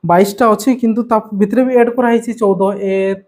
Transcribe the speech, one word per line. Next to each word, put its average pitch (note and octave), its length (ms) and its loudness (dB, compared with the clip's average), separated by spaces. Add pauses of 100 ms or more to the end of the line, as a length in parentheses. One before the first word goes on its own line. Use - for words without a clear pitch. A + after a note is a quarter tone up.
ବାଇଶଟା F#3 440 2
ଅଛି, A3 260 0
କିନ୍ତୁ A3+ 280 -2
ତା A3+ 140 0 (180)
ଭିତରେ G#3 300 0
ବି B3+ 120 0
ଆଡ୍ A#3+ 140 4
କରାହେଇଛି, A#3 420 0
ଚଉଦ G3 300 0 (160)
ଏ F#3+ 360 -2 (140)